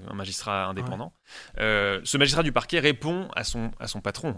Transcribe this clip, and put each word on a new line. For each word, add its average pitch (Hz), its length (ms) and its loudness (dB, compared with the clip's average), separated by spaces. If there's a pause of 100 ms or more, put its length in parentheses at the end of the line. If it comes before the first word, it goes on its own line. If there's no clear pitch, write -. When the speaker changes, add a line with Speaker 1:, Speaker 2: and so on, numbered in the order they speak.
Speaker 1:
un - 60 -8
magistrat 98 520 -2
indépendant. 95 440 -6 (460)
Speaker 2:
Ouais. 107 60 0
Speaker 1:
Euh, 101 420 4
ce 135 120 0
magistrat 143 240 6
du 151 120 2
parquet 165 260 2
répond 151 560 2
à - 80 -2
son, 113 280 -2 (100)
à 117 60 -6
son - 120 -6
patron, 110 380 -2